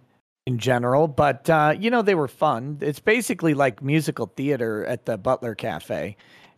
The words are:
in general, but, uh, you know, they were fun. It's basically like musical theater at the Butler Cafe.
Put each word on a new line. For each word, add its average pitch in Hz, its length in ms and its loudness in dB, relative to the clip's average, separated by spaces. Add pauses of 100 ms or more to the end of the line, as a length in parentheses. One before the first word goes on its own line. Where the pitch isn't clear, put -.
(460)
in 123 140 -2
general, 123 500 2
but, 143 400 0
uh, 156 280 4
you 208 140 -2
know, 247 100 2
they 196 140 2
were 147 140 0
fun. 143 500 -2
It's 143 220 -4
basically 214 520 0
like 139 280 0
musical 143 460 -2
theater 117 580 -4
at 120 200 -6
the 113 120 -4
Butler 120 380 -2
Cafe. 92 600 -6 (420)